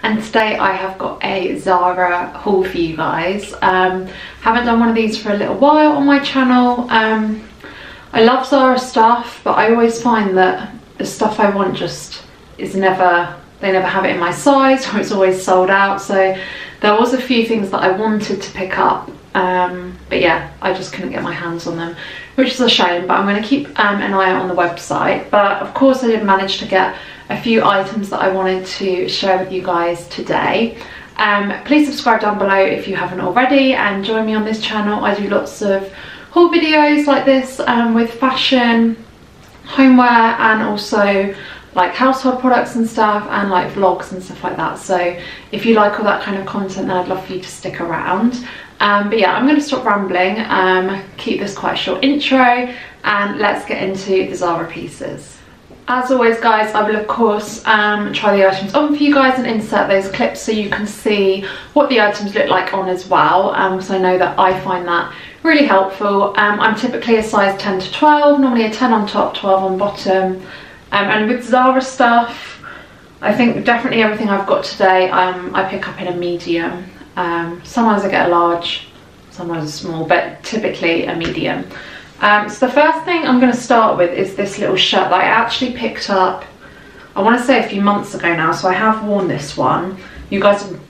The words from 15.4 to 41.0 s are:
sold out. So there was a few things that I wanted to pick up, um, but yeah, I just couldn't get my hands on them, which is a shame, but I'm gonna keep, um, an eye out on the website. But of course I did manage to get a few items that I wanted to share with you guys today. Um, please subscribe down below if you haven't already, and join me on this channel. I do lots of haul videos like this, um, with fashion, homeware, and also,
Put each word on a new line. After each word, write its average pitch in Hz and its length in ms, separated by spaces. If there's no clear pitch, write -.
sold 185 260
out. 196 300
So 190 400
there 208 140
was 240 200
a 254 60
few 233 260
things 208 260
that 202 100
I 185 80
wanted 208 500
to - 120
pick 185 260
up, - 320
um, 180 640
but - 120
yeah, 170 400
I 190 120
just - 200
couldn't 180 180
get - 140
my 165 80
hands 170 340
on 170 100
them, 170 200
which 262 180
is - 80
a 240 80
shame, 180 380
but - 120
I'm 202 80
gonna 208 160
keep, 277 240
um, 202 240
an 202 100
eye 190 180
out 185 120
on 185 60
the 180 60
website. 170 760
But 202 320
of - 100
course 262 300
I 233 60
did 220 140
manage 196 360
to - 80
get 185 300
a 208 100
few 226 240
items 196 460
that - 100
I - 80
wanted 190 380
to 185 420
share 190 300
with 185 120
you 185 120
guys 175 460
today. - 680
Um, 202 380
please 294 240
subscribe 233 320
down 208 180
below 196 200
if - 280
you 190 80
haven't 185 260
already, 262 520
and 196 320
join 220 220
me 214 80
on 214 100
this 220 160
channel. 208 420
I 208 120
do 202 140
lots - 340
of 196 280
haul 339 200
videos 302 560
like 269 180
this, 262 360
um, 233 340
with 226 180
fashion, 233 920
homeware, 247 760
and 220 240
also, 202 720